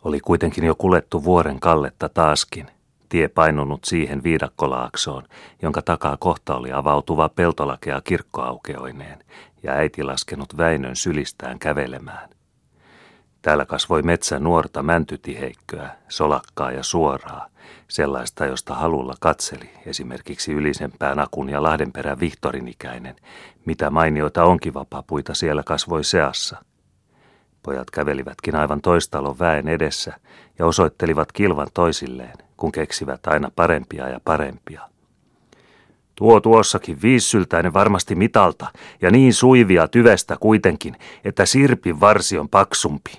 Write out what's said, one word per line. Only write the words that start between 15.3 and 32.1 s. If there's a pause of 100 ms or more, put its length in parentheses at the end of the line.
solakkaa
ja
suoraa, (400)
sellaista,
josta
halulla
katseli (160)
esimerkiksi
Ylisempään
Akun
ja
Lahdenperän
Vihtorin
ikäinen, (500)
mitä
mainioita
onkivapapuita
siellä
kasvoi
seassa. (1000)
Pojat
kävelivätkin
aivan
toistalon
väen
edessä (400)
ja
osoittelivat
kilvan
toisilleen, (240)